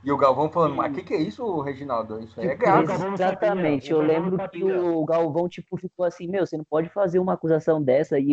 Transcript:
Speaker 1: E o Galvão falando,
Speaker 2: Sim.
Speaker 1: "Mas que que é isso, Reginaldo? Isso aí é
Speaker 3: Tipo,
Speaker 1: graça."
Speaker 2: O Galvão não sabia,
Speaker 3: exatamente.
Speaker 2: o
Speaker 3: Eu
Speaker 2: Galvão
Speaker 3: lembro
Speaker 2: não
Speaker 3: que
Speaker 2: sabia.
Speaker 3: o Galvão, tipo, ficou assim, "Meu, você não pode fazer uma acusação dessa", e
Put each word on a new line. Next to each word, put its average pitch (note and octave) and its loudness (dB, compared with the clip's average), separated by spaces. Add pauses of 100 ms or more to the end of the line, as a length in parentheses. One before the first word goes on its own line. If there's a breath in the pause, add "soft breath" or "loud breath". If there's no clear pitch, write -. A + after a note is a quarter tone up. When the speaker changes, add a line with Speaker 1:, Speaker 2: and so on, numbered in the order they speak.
Speaker 1:
E C3+ -4
o C#3+ 2
Galvão C#3 4
falando, D#3 2
Speaker 2:
Sim. C3+ -4
Speaker 1:
"Mas C#3 -2
que - -6
que - -6
é E3+ 0
isso, F#3+ -4
Reginaldo? B2+ -6
Isso - -14
aí F#3 -4
é E3+ 0
Speaker 3:
Tipo, G3 -2
Speaker 1:
graça." G3+ 6
Speaker 2:
O - 0
Galvão F#3 -2
não G3 -4
sabia, F#3 2
Speaker 3:
exatamente. F#3 0
Speaker 2:
o D#3+ 2
Speaker 3:
Eu - 4
Speaker 2:
Galvão D#3 4
Speaker 3:
lembro F3+ 0
Speaker 2:
não F#3+ -6
Speaker 3:
que E3+ -10
Speaker 2:
sabia. F#3 0
Speaker 3:
o E3 0
Galvão, E3 0
tipo, F3+ -10
ficou F3+ -6
assim, E3+ -6
"Meu, F3+ 0
você D#3+ -8
não D#3 -8
pode E3 -2
fazer F#3 0
uma F3+ 2
acusação D#3+ 2
dessa", C#3 2
e C#3 2